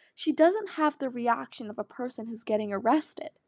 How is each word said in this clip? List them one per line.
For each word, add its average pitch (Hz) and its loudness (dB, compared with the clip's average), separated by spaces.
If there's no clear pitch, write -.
She - -2
doesn't 381 4
have 302 0
the 269 -4
reaction 240 -4
of 233 -14
a 208 -4
person 247 -10
who's 226 -10
getting 214 0
arrested. 247 0